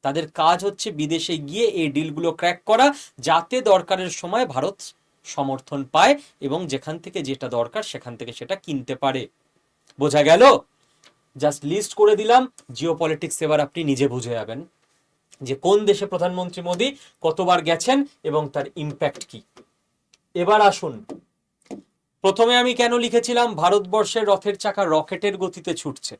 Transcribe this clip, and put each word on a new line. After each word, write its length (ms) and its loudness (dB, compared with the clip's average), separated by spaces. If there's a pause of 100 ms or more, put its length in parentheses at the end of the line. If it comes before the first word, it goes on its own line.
তাদের 220 -2 (140)
কাজ 260 4
হচ্ছে 220 -6 (120)
বিদেশে 340 -4 (140)
গিয়ে 180 0 (140)
এই 160 0
ডিলগুলো 420 -2
ক্র্যাক 200 0 (120)
করা, 160 6 (420)
যাতে 280 2 (140)
দরকারের 500 2
সময় 240 -2 (100)
ভারত 240 -4 (480)
সমর্থন 540 -6 (140)
পায় 200 6 (320)
এবং 140 -4 (120)
যেখান 320 -8
থেকে 140 -10 (100)
যেটা 180 -8 (120)
দরকার 240 -4 (100)
সেখান 260 -14
থেকে 200 -12
সেটা 160 -8 (100)
কিনতে 380 -8
পারে। 200 -2 (760)
বোঝা 320 2
গেল? 140 8 (1000)
just 200 -2 (100)
লিস্ট 280 -4
করে 200 6
দিলাম। 220 4 (340)
জিওপলিটিক্স 680 -4
এবার 200 2
আপনি 140 -10 (100)
নিজে 240 2
বুঝে 240 -6
যাবেন 220 -10 (840)
যে 80 -4 (120)
কোন 120 6 (120)
দেশে 220 0
প্রধানমন্ত্রী 560 -4
মোদি 200 -2 (360)
কতবার 340 2 (100)
গেছেন 300 2 (300)
এবং 140 0 (120)
তার 120 -4 (180)
ইম্প্যাক্ট 460 -4
কি। 100 -20 (1000)
এবার 180 4 (100)
আসুন, 240 -8 (1300)
প্রথমে 380 4
আমি 180 0
কেন 120 2 (120)
লিখেছিলাম 440 2 (140)
ভারতবর্ষের 680 2
রথের 320 0
চাকা 200 -2 (120)
রকেটের 480 -2
গতিতে 380 -6
ছুটছে 400 -10